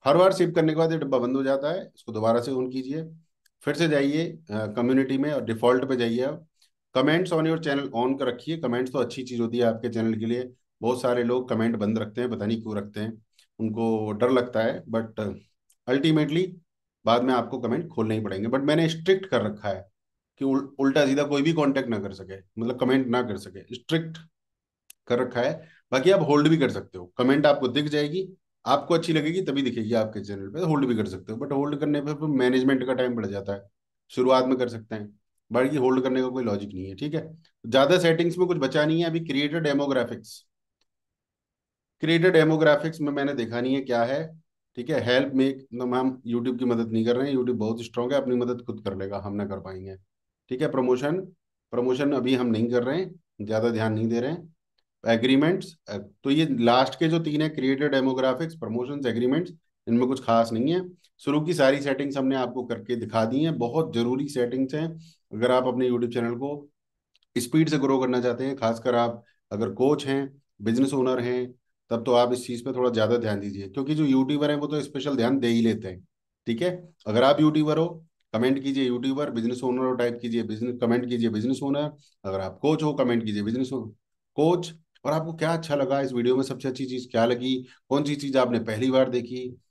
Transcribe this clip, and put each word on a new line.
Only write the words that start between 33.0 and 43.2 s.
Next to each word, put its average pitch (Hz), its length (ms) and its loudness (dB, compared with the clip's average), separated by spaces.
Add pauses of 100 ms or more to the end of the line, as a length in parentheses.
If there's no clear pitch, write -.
बढ़ 110 120 -4
जाता 101 280 -6
है, - 140 -12 (400)
शुरुआत 127 360 4
में 131 120 2
कर 127 120 -2
सकते 110 260 -10
हैं, 104 260 -12 (320)
बाकी 135 240 2
होल्ड 131 260 2
करने 131 200 0
का 127 60 -2
कोई 127 160 -4
लॉजिक 101 240 -2
नहीं 95 200 -10
है, 95 60 -12
ठीक 147 200 -4
है? - 280 -8 (240)
ज़्यादा 135 320 6
सेटिंग्स 165 400 2
में 180 100 4
कुछ 175 80 2
बचा 147 300 2
नहीं 160 140 2
है 170 60 0
अभी। 165 140 -2
क्रिएटर 147 400 -2
डेमोग्राफिक्स, 139 840 -2 (1500)
क्रिएटर 165 300 4
डेमोग्राफिक्स 160 720 4
में 147 120 -2
मैंने 143 220 -2